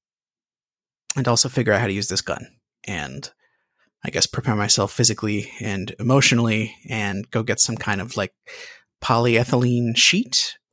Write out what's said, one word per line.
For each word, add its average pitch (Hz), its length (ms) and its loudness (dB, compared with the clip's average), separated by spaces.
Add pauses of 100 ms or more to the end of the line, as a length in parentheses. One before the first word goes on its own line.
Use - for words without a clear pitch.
(1160)
And 135 120 2
also 117 200 4
figure 113 240 2
out 101 80 6
how 120 60 0
to 98 60 0
use 98 160 -2
this 95 120 -2
gun. - 380 -8 (260)
And 71 460 -8 (720)
I 101 80 -6
guess - 160 0
prepare - 300 -2
myself 101 360 0
physically 107 580 0 (100)
and 101 380 -6
emotionally 117 760 2 (140)
and 101 420 -4
go 110 120 -2
get 110 180 -4
some 113 160 0
kind 101 260 -4
of, 120 160 -8
like, 98 160 -4 (680)
polyethylene 120 960 2
sheet - 600 2 (140)